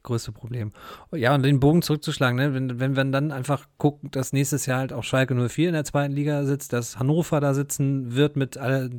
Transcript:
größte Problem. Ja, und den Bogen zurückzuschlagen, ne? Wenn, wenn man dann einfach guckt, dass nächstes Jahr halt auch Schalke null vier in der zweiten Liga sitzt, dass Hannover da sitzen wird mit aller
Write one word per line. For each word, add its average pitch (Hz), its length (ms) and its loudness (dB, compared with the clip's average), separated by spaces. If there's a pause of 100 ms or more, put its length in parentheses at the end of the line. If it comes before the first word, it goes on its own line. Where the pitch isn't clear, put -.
größte 117 300 -4
Problem. 110 380 -8 (420)
Ja, 139 200 2
und 139 100 4
den 139 180 4
Bogen 156 200 6
zurückzuschlagen, 147 540 0
ne? 135 180 2
Wenn, 131 280 -4
wenn 135 120 0
man 135 200 2
dann 139 180 0
einfach 135 360 -4 (100)
guckt, - 400 -2
dass 131 160 -2
nächstes 139 320 0
Jahr 127 140 0
halt 131 120 -4
auch 127 140 -6
Schalke 131 280 2
null 123 140 2
vier 156 220 0
in 175 40 0
der 151 120 -2
zweiten 143 280 -2
Liga 143 300 0
sitzt, 139 300 -2
dass 120 260 -4
Hannover 156 400 2
da 143 140 2
sitzen 139 600 -2
wird 143 200 2
mit 135 220 -2
aller 131 420 -2